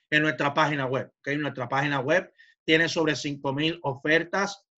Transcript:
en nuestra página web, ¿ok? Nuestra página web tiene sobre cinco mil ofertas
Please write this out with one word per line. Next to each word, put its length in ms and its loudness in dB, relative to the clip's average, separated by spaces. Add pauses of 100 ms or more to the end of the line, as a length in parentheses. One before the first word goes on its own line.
en 140 2
nuestra 320 0
página 320 2
web, 320 -4
¿ok? 180 -10
Nuestra 320 -6
página 320 0
web 320 0 (320)
tiene 240 4
sobre 260 0
cinco 380 -4
mil 300 -2
ofertas 800 0 (140)